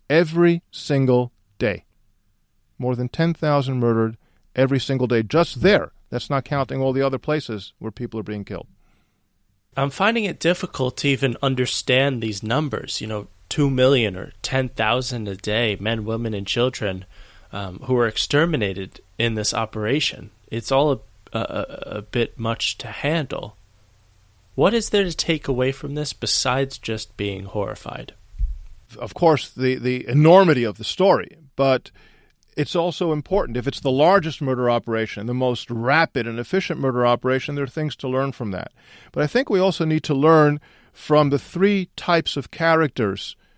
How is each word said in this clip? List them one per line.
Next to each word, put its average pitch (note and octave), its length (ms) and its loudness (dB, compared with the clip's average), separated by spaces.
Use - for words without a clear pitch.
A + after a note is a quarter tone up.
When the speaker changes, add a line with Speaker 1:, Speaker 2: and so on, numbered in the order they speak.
Speaker 1:
every E3+ 600 4
single B2+ 600 2
day. G2+ 260 -2
More B2+ 160 -2
than B2 140 -4
ten E3 260 0
thousand C#3 460 0
murdered A2+ 360 2
every C3+ 240 2
single B2+ 280 0
day, A#2 160 2
just A#2 400 0
there. G3 300 2
That's B2 200 -8
not C#3 140 -2
counting C3+ 360 -4
all C3+ 120 0
the C3 100 0
other C3+ 160 0
places A#2+ 600 -6
where A2 120 -8
people A2+ 300 -8
are G2+ 40 -10
being G#2 200 -8
killed. F#2+ 220 -10
Speaker 2:
I'm C#3 140 -2
finding G#3+ 340 0
it E3 140 -6
difficult D#3+ 600 -2
to C#3+ 100 0
even C3 340 0
understand C3 800 0
these G#2+ 220 -6
numbers. B2 580 -4
You A2+ 60 -8
know, G#2+ 220 -8
two D3 180 2
million B2+ 480 4
or - 240 -12
ten C3 300 -2
thousand A#2 580 -2
a F#2+ 80 -8
day, G#2+ 420 -2
men, G#2+ 280 -4
women, A2+ 260 -4
and G2 140 -6
children, A2+ 580 -2
um, G2 280 -8
who B2+ 120 -4
were A#2+ 140 2
exterminated A2 960 -2
in A#2 160 0
this G#2+ 180 -2
operation. A2+ 800 -4
It's A#2 220 -4
all C#3+ 200 4
a, C3+ 60 0
a, A2+ 80 -4
a, - 580 -8
a G#2 40 -8
bit - 360 -2
much A2+ 400 -4
to - 100 -12
handle. C#3+ 680 -4
What E3 180 4
is A3+ 180 -2
there G3+ 140 2
to F3 100 -4
take - 340 -2
away B2+ 240 0
from C3+ 220 -10
this C#3+ 180 -6
besides C3+ 640 -2
just - 380 -8
being G2 280 -4
horrified? G#2 680 -8
Speaker 1:
Of A2+ 160 -10
course, D#3+ 360 2
the, B2+ 260 -2
the B2+ 320 -4
enormity D#3 560 8
of G#2 140 -2
the A2+ 60 -10
story, F3 520 2
but C3+ 340 2
it's - 180 -4
also E3+ 380 0
important. D3+ 440 -2
If B2 120 -2
it's - 120 -6
the C#3+ 120 0
largest D#3 500 4
murder B2+ 260 0
operation, A2+ 580 -2
the B2 80 -4
most B2+ 360 -2
rapid A#2+ 560 0
and A#2 120 -6
efficient D3 420 -4
murder B2 260 2
operation, B2+ 480 0
there C#3+ 100 -2
are C3 40 -6
things D3+ 280 -6
to - 120 -8
learn C3 240 -2
from A2 180 -6
that. F#2 220 -8
But - 100 -2
I A#2+ 60 0
think C4 200 0
we G3 120 2
also F#3 240 2
need D#3 200 2
to D3+ 100 0
learn D3 460 6
from D3 380 2
the C#3 80 2
three F#3+ 580 0
types - 400 0
of C#3+ 140 -6
characters D#3 880 0